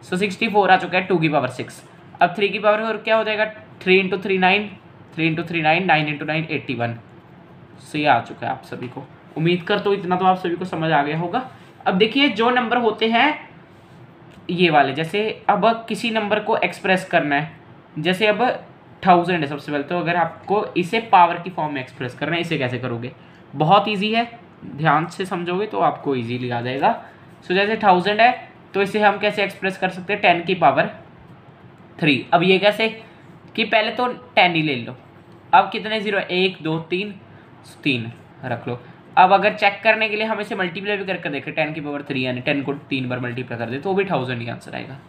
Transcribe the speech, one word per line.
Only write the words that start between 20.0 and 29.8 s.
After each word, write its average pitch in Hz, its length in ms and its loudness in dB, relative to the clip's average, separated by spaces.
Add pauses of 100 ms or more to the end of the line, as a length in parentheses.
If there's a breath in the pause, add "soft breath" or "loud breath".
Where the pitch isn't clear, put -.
आपको 175 500 -2 (120)
इसे 180 220 0
power 175 360 6
की 170 140 -10
form 156 240 -4
में 135 80 -6
express 123 340 -10
करना 151 200 -4
है, 170 60 -2
इसे 165 160 -2
कैसे 127 220 -2
करोगे? 117 320 -8 (440 loud breath)
बहुत 180 320 4
easy 214 260 -2
है, 202 260 -2 (260)
ध्यान 147 400 0
से 185 200 -8
समझोगे 180 420 -4
तो 208 120 -4
आपको 143 360 0
easily 123 340 -6
आ 120 120 -4
जाएगा। 143 420 -2 (400 loud breath)
So - 80 -6
जैसे 202 320 0
थाउजेंड 202 380 4
है, 247 280 2 (240)
तो 196 80 0
इसे 202 180 0
हम 208 180 4
कैसे 202 260 0
express 190 340 -4
कर 185 120 -2